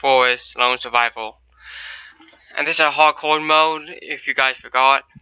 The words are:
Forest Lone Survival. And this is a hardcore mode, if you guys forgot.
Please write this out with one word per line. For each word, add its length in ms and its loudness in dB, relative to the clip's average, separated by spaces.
Forest 560 2
Lone 240 0
Survival. 560 -4
And 100 -4
this 100 -6
is 40 0
a 80 2
hardcore 580 2
mode, 540 0
if 260 -14
you 60 -2
guys 240 0
forgot. 480 0